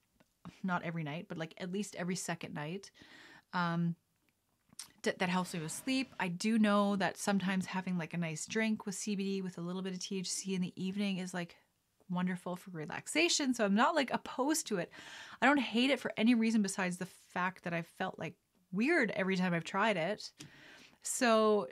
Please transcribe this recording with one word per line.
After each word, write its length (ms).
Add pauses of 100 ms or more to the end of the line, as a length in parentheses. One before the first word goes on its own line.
(640)
not 220
every 180
night, 260
but, 80
like, 220
at 120
least 260
every 200
second 380
night. 360 (640)
Um, 440 (1080)
th-, 160
that 100
helps 240
me 80
with 120
sleep. 460
I 100
do 300
know 380
that 220
sometimes 480
having, 320
like, 160
a 40
nice 280
drink 400
with 80
C 220
B 60
D 200
with 160
a 20
little 220
bit 100
of 60
T 200
H 120
C 240
in 80
the 100 (100)
evening 360
is, 160
like, 220 (540)
wonderful 460
for 160
relaxation. 800
So 100
I'm 100
not, 200
like, 180
opposed 540
to 100
it. 140 (500)
I 60
don't 100
hate 320
it 100
for 200
any 160
reason 260
besides 380
the 80
fact 580
that 80
I 80
felt, 380
like, 160 (360)
weird 420
every 220
time 200
I've 100
tried 320
it. 340 (720)
So 680